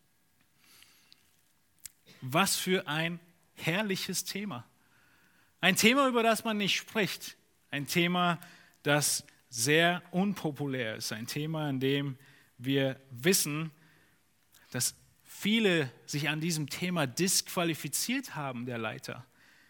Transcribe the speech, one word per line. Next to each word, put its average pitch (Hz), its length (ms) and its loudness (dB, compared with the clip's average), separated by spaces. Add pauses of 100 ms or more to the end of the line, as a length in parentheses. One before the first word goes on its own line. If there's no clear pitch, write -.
(2250)
Was 160 360 2
für 185 320 -2
ein 165 320 -4 (340)
herrliches 190 680 -2
Thema. 190 420 -8 (920)
Ein 180 160 6
Thema, 262 320 6
über 233 160 2
das 226 180 4
man 220 140 -2
nicht 202 200 0
spricht. - 600 -2 (340)
Ein 139 160 -4
Thema, 175 540 2 (420)
das 147 420 2 (240)
sehr 156 600 2
unpopulär 143 840 -2
ist. 113 160 -8
Ein 113 160 -8
Thema, 151 420 -4
in 135 80 -2
dem 139 400 0 (400)
wir 135 420 0 (100)
wissen, 151 600 0 (1000)
dass - 240 -4 (260)
viele 190 680 2 (140)
sich 147 240 -2
an 156 120 -2
diesem 156 280 -2
Thema 175 380 -2
disqualifiziert 170 1300 -2
haben, 131 320 -6
der 123 120 -6
Leiter. 120 460 -8 (460)